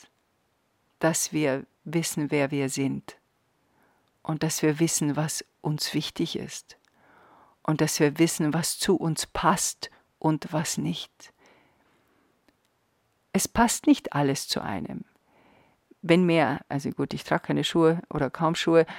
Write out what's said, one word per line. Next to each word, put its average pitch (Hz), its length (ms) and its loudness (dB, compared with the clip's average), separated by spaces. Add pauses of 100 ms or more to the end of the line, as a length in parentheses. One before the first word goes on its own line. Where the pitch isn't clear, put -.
(960)
dass - 340 0
wir 143 360 0 (160)
wissen, 156 480 -2
wer 143 180 2
wir 139 200 -2
sind 135 480 -4 (1040)
und 156 180 -6
dass 156 220 0
wir 151 160 2
wissen, 156 360 0
was 151 300 -4 (160)
uns - 320 -4
wichtig 151 440 -4
ist - 400 -12 (840)
und 156 180 0
dass 151 200 0
wir 147 180 2
wissen, 165 360 2
was - 260 -2
zu 190 160 2
uns - 320 -2
passt - 640 -2 (280)
und 156 320 -2
was 156 260 -2
nicht. - 560 -8 (2000)
Es - 160 0
passt - 400 2
nicht - 260 4
alles 139 340 0
zu - 140 -4
einem. - 440 -8 (960)
Wenn 175 240 4
mir, 160 340 4 (100)
also 139 220 -4
gut, - 220 -4
ich - 100 -8
trage - 240 0
keine 143 160 0
Schuhe 165 460 2
oder 143 200 -2
kaum 165 260 0
Schuhe, 165 300 4 (120)